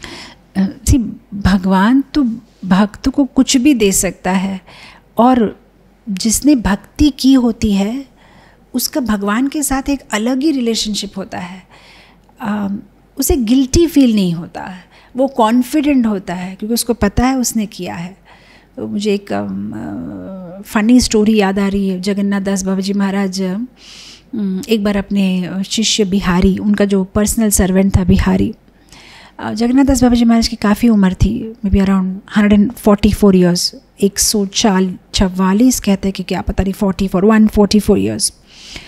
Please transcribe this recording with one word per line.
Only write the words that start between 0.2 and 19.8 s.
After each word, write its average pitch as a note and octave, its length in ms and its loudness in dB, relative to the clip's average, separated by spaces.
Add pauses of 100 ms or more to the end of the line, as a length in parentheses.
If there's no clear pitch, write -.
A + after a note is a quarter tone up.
see, C4+ 180 2 (300)
भगवान G3 680 2 (100)
तो C#4+ 140 0 (380)
भक्त G3 440 0
को C#4 160 0
कुछ - 320 2
भी C#4 160 4
दे G#3 180 2
सकता F#3 400 -4
है, F#3+ 300 -2 (560)
और A#3+ 420 2 (500)
जिसने A3+ 460 0
भक्ति G#3 540 0
की C4+ 240 2
होती A3+ 400 2
है A3 320 -2 (680)
उसका C4 280 -4
भगवान G#3+ 460 -2
के D4+ 160 -6
साथ C4+ 260 -4
एक C#4 100 -2 (120)
अलग B3 300 -2
ही D#4 100 0
relationship A3 680 -4
होता F#3 200 -10
है। F3+ 260 -12 (800)
अम, G#3 380 -6 (380)
उसे D4+ 180 0
guilty C4 520 2
feel B3+ 280 2
नहीं F#3 180 0
होता - 280 -10
है, F#3 220 -16 (340)
वो C4 100 0
confident B3+ 800 0
होता G3 280 -4
है F#3 220 -10
क्योंकि G#3+ 180 -6
उसको A#3 200 -2
पता A3 340 0
है C4 100 0
उसने A3+ 280 -2
किया F3+ 300 -10
है। F3+ 220 -12 (600)
तो G#3+ 100 -8
मुझे G#3+ 260 -2
एक, G3+ 200 -4
अम, G3+ 380 -6
अ, G3 600 -10 (280)